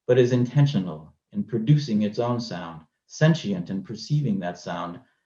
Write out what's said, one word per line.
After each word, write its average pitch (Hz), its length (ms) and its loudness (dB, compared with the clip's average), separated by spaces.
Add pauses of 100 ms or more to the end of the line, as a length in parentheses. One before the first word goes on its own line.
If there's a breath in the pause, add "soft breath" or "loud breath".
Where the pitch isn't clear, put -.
but 123 100 4
is 123 160 6
intentional 120 800 0 (200)
in 101 120 -4
producing 113 580 2
its 104 160 -2
own 117 220 -2
sound, 85 460 -12 (200)
sentient 104 640 0
in 95 140 -6
perceiving 113 580 -2
that 87 180 -8
sound, 87 400 -8 (280)